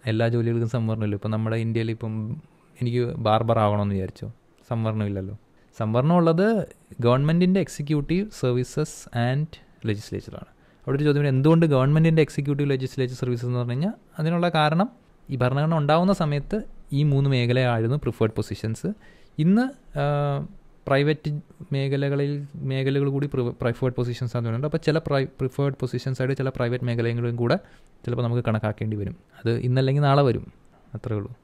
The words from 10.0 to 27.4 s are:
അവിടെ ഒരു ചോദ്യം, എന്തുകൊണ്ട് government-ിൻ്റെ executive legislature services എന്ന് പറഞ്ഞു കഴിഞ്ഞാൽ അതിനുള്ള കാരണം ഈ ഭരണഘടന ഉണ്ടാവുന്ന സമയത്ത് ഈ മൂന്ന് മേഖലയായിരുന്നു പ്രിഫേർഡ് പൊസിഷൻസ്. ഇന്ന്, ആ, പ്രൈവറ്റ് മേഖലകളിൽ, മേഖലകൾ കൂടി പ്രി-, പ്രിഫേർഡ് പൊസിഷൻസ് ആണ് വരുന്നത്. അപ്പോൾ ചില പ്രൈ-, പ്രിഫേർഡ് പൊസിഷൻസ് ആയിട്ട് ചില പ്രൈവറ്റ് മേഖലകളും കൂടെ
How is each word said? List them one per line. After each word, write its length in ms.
അവിടെ 100
ഒരു 80
ചോദ്യം, 240
എന്തുകൊണ്ട് 380
government-ിൻ്റെ 580
executive 440
legislature 560
services 220
എന്ന് 120
പറഞ്ഞു 140
കഴിഞ്ഞാൽ 200
അതിനുള്ള 300
കാരണം 420
ഈ 60
ഭരണഘടന 400
ഉണ്ടാവുന്ന 360
സമയത്ത് 500
ഈ 100
മൂന്ന് 280
മേഖലയായിരുന്നു 680
പ്രിഫേർഡ് 360
പൊസിഷൻസ്. 540
ഇന്ന്, 600
ആ, 480
പ്രൈവറ്റ് 540
മേഖലകളിൽ, 840
മേഖലകൾ 540
കൂടി 180
പ്രി-, 360
പ്രിഫേർഡ് 320
പൊസിഷൻസ് 420
ആണ് 120
വരുന്നത്. 160
അപ്പോൾ 140
ചില 200
പ്രൈ-, 280
പ്രിഫേർഡ് 480
പൊസിഷൻസ് 480
ആയിട്ട് 140
ചില 120
പ്രൈവറ്റ് 360
മേഖലകളും 520
കൂടെ 200